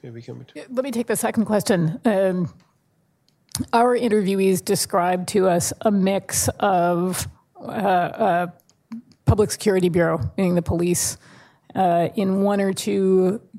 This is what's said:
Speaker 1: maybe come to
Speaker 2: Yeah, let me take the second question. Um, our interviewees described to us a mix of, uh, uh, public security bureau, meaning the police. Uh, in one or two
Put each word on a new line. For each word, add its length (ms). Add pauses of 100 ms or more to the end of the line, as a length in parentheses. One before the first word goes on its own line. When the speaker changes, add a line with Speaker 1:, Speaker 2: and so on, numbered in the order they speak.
Speaker 1:
maybe 180
come 220
to 100
Speaker 2:
Yeah, 160
let 140
me 80
take 160
the 80
second 300
question. 580
Um, 500 (1160)
our 260
interviewees 680
described 680
to 180
us 320
a 100
mix 560 (140)
of, 680 (340)
uh, 40
uh, 840 (760)
public 260
security 380
bureau, 320 (160)
meaning 180
the 80
police. 560 (560)
Uh, 400
in 280
one 180
or 120
two 680 (180)